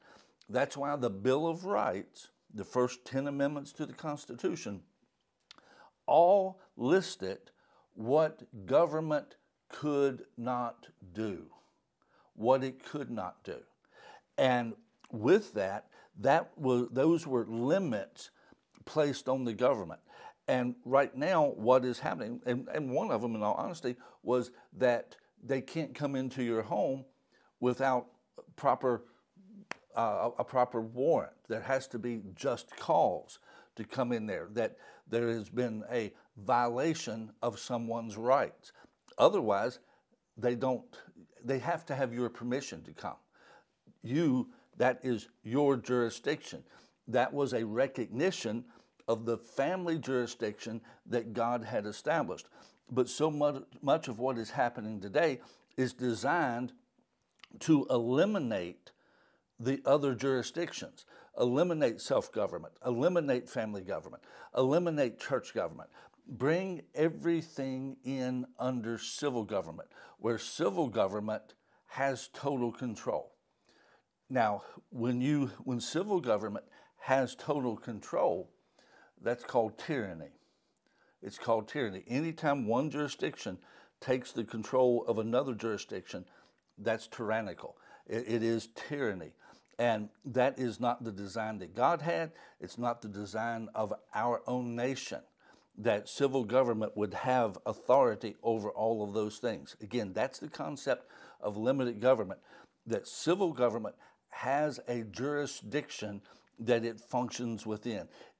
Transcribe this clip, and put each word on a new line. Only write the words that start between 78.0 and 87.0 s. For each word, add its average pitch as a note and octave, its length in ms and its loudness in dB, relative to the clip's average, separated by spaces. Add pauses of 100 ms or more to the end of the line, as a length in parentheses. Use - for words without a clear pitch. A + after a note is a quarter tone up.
that's A#2+ 220 -2
called A2 360 0
tyranny. F#2 600 -6 (840)
It's G2+ 160 -12
called A2 280 0
tyranny. G#2+ 400 -4
Anytime C#3+ 640 0
one C3+ 220 2
jurisdiction C#3 680 -4 (420)
takes B2+ 300 -2
the A#2 140 -4
control A#2+ 640 2
of A2 100 2
another A#2+ 360 0
jurisdiction, G2+ 720 -8 (540)
that's A2 300 -2